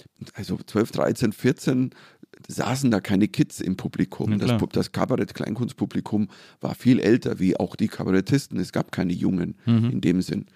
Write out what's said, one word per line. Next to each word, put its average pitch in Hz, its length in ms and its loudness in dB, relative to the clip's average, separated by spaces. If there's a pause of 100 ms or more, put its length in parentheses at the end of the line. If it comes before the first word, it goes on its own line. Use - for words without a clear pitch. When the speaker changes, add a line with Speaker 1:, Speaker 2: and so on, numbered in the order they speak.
(340)
Speaker 1:
also - 320 -6
zwölf, - 240 0
dreizehn, 107 420 0
vierzehn 127 580 0 (580)
saßen 131 420 0
da 101 100 4
keine 101 280 2
Kids - 320 -2
im 92 160 -2
Publikum. - 560 -2
Speaker 2:
Ja, 104 60 2
Speaker 1:
Das 110 100 0
Speaker 2:
klar. 117 100 4
Speaker 1:
Pub-, 95 140 -2
das - 180 -2
Kabarett-Kleinkunstpublikum - 1400 -4 (320)
war - 140 -4
viel 120 240 4
älter, 107 400 2
wie 92 180 2
auch - 200 -4
die 110 120 0
Kabarettisten. 95 680 0
Es 92 140 -4
gab - 180 -2
keine 90 220 -2
Jungen 90 420 -2 (100)
Speaker 2:
Mhm. 117 260 4
Speaker 1:
in 120 100 -2
dem 90 220 2
Sinn, - 340 -4